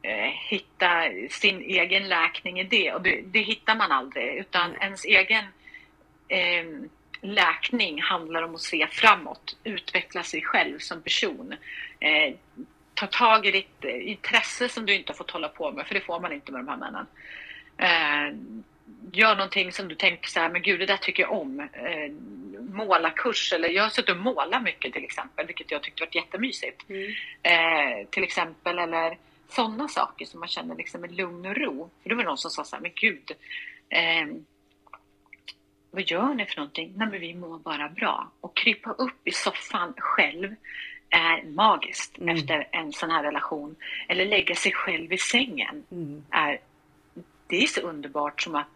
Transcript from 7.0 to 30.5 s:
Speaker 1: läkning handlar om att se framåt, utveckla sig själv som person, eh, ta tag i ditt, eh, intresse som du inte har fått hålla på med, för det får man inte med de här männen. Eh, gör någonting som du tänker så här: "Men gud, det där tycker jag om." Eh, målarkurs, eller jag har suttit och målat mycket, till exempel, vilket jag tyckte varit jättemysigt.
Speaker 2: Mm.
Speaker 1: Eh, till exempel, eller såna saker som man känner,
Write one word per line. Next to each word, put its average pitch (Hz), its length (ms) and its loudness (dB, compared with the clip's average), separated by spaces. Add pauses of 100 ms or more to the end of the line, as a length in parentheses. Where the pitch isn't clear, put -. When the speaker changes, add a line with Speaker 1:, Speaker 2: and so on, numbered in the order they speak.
Speaker 1:
läkning 190 800 2
handlar 165 420 0
om 165 120 -8
att 165 60 -10
se 151 300 0
framåt, 175 720 4
utveckla 185 600 -4
sig - 180 -4
själv - 380 0
som - 220 -10
person, - 520 -2 (460)
eh, 151 340 4 (600)
ta 196 140 -2
tag 220 380 6
i 196 60 6
ditt, - 340 -2
eh, 123 240 -4
intresse 233 600 0
som 226 160 -6
du 202 100 4
inte 180 160 -4
har - 60 -8
fått - 140 -8
hålla 160 180 -4
på 151 220 -4
med, - 160 -8
för 208 60 -6
det 196 80 0
får 170 180 -4
man 170 140 -4
inte 143 180 -12
med 131 140 -8
de - 20 -10
här 139 100 -4
männen. - 280 -8 (720)
Eh, 151 600 2 (760)
gör 214 240 6
någonting 190 360 0
som 196 160 -6
du 156 80 -10
tänker 180 340 2
så 175 100 0
här: 165 100 4
"Men 175 120 0
gud, 190 180 4
det 190 60 2
där 196 120 2
tycker 185 260 2
jag - 80 0
om." 143 280 -4
Eh, 147 520 -6 (640)
målarkurs, 170 800 2
eller 170 160 2
jag 190 140 4
har 220 60 4
suttit - 260 2
och - 20 -8
målat 196 460 0
mycket, 165 300 -4
till 143 100 -6
exempel, - 440 -8
vilket 165 240 -10
jag 147 120 -2
tyckte - 200 -6
varit 165 120 -6
jättemysigt. - 720 -4
Speaker 2:
Mm. 196 220 -8 (320)
Speaker 1:
Eh, 160 680 4
till 185 140 0
exempel, 175 560 -2
eller 165 380 0 (320)
såna 226 380 0
saker - 380 -2
som - 140 -18
man 170 100 -10
känner, - 260 -6